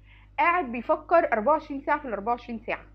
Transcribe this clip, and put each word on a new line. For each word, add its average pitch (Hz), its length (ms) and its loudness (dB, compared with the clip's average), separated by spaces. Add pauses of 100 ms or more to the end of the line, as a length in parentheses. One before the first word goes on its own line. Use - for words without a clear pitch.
(400)
قاعد 339 320 2
بيفكر 311 640 2
أربعة 220 200 2
وعشرين 294 280 -4
ساعة 302 180 0
في 294 80 -10
الأربعة 208 260 -2
وعشرين 240 260 -8
ساعة. - 360 -6